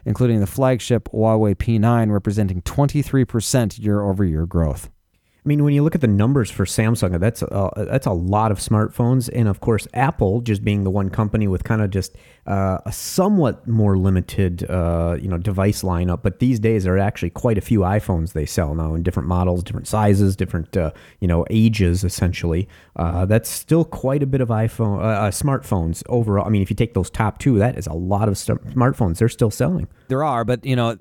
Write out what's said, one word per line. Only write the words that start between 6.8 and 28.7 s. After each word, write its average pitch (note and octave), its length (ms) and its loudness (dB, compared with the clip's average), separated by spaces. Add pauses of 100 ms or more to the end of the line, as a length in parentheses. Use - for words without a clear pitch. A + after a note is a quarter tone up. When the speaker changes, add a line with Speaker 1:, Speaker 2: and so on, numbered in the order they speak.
Speaker 2:
that's G#2 240 0
a, - 300 -2 (180)
that's - 160 -2
a A#2 60 0
lot G2 400 0
of G2 80 -2
smartphones. A#2 760 0
And A2+ 140 2
of G2 140 -2
course, - 320 0
Apple, A#2+ 480 0
just A2 240 -2
being G#2 180 2
the F#2+ 80 0
one F#2+ 180 0
company G#2+ 380 0
with F#2 160 0
kinda A2 240 0
just, F#2+ 300 -4 (280)
uh, F#2+ 400 0
a - 60 -6
somewhat F#3 760 0
more G#2+ 320 2
limited, F#2 720 0
uh, E2+ 500 0
you G2 100 -6
know, F2 80 -2
device G2 440 0
lineup. F2+ 420 -2
But F#2+ 160 -2
these B2 200 2
days, A2 240 2
there F#2 120 2
are G2 40 2
actually G2 300 -2
quite A#2 280 0
a F2+ 40 0
few A2 180 2
iPhones F#2 540 0
they D2+ 120 -2
sell D2+ 300 -2
now D#2+ 200 -2
in E2 60 -2
different D#2+ 280 -2
models, F2+ 340 0
different - 240 -10
sizes, G2+ 480 2
different, F2 400 -6
uh, D#2+ 160 0 (300)
you F#2+ 60 0
know, E2+ 220 2
ages, G2+ 540 2
essentially. F2 640 -2 (300)
Uh, F2 280 -2
that's G#2+ 240 2
still D#3+ 360 0
quite C#3 360 -2
a C#3 60 0
bit C3 140 0
of A#2 80 -2
iPhone, A2 480 0
uh, F2 60 -4
uh, G#2 280 0
smartphones G2 800 -2
overall. G#2+ 360 0
I G#2 40 -4
mean, G#2 120 2
if F#2+ 80 -2
you G2+ 60 -2
take - 200 -2
those F#2 140 0
top - 280 -2
two, C3 220 2
that A#2+ 180 0
is - 100 -8
a D#2 60 -6
lot G2 340 -2
of G2 100 0
st-, A2+ 240 -4 (140)